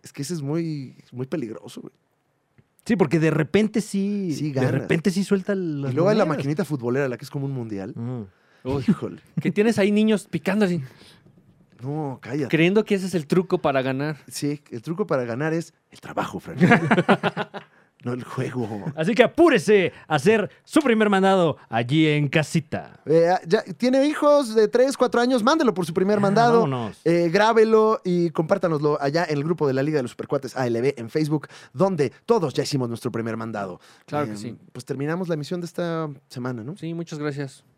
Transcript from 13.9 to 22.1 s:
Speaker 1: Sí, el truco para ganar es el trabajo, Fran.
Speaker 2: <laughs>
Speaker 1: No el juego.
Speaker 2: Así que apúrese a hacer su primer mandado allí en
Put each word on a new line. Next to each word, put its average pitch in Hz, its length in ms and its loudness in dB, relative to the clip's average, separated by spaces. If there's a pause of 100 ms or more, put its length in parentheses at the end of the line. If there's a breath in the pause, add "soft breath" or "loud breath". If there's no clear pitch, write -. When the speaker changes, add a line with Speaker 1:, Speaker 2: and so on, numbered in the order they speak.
Speaker 1:
Sí, 147 440 -6
el 120 100 -10
truco 175 260 -6
para 135 180 0
ganar 131 280 -4
es 165 220 -6 (160)
el - 100 -20
trabajo, - 400 -8
Fran. - 160 -12
Speaker 2:
<laughs> 180 1040 2 (420 soft breath)
Speaker 1:
No 123 80 -4
el 123 100 -6
juego. 113 640 -6 (100)
Speaker 2:
Así 160 180 -2
que 226 120 4
apúrese 208 680 4 (140)
a 160 80 -2
hacer 180 340 2 (140 soft breath)
su - 200 0
primer 220 280 2
mandado 190 460 4 (120 loud breath)
allí 120 380 2
en 147 220 2